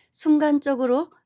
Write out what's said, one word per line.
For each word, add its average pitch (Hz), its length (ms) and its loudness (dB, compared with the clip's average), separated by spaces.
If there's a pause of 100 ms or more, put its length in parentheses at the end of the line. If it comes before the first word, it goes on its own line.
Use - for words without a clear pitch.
(100)
순간적으로, 294 1000 0 (160)